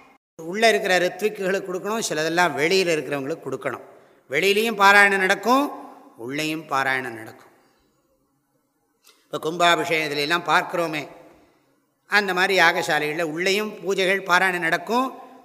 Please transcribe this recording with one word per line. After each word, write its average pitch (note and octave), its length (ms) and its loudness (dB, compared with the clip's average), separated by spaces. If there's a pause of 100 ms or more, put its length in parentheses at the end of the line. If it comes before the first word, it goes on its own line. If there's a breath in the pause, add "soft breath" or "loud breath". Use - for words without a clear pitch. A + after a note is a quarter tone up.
(380 loud breath)
உள்ள F3+ 300 -8
இருக்கிற G3 300 2
ரித்விக்குகளுக்கு F#3+ 720 -4
கொடுக்கணும், G3+ 360 -4
சிலதெல்லாம் D#3+ 520 0
வெளியில E3+ 380 2
இருக்கிறவங்களுக்கு C#3+ 520 -6
கொடுக்கணும். B2+ 380 -8 (460 soft breath)
வெளியிலையும் G3+ 500 0
பாராயணம் G3 440 6
நடக்கும், G#3+ 400 2 (520)
உள்ளேயும் D3+ 500 -6
பாராயணம் C3 520 -2
நடக்கும். - 360 -20 (1600 soft breath)
இப்ப - 240 -12
கும்பாபிஷேகம் E3 680 2
இதுல C#3+ 180 -2
எல்லாம் F3 220 -2
பார்க்கிறோமே, E3 540 0 (1080)
அந்த G3+ 240 2
மாதிரி F#3+ 220 0
யாகசாலைகள்ல E3 720 2
உள்ளேயும் F#3+ 480 -2
பூஜைகள் F#3+ 520 -2
பாராயணம் F3+ 380 2
நடக்கும் G3 420 0 (360)